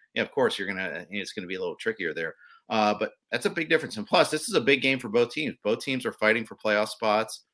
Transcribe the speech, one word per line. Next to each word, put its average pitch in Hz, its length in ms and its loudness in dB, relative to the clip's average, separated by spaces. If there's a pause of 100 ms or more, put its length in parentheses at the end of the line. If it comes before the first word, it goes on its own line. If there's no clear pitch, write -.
(160)
yeah, 113 60 0
of - 100 -4
course 127 260 0
you're 98 80 -6
gonna, 90 440 -6
it's 98 220 -8
gonna 90 140 -10
be 92 80 -8
a 92 60 -6
little 87 160 -6
trickier 95 380 -4
there. 80 200 -6 (340)
Uh, 107 300 2
but 110 140 -2 (180)
that's 123 160 -2
a - 40 0
big 165 180 -4
difference. 156 280 0
And 104 100 -8
plus, 170 240 4
this 151 180 -4
is 208 80 -4
a 147 40 6
big 127 220 4
game 135 160 2
for 127 100 -8
both 120 220 4
teams. 151 320 -6
Both 110 220 0
teams 131 200 -4
are 110 80 -2
fighting 110 320 2
for 104 120 -14
playoff 107 320 2
spots. 110 640 0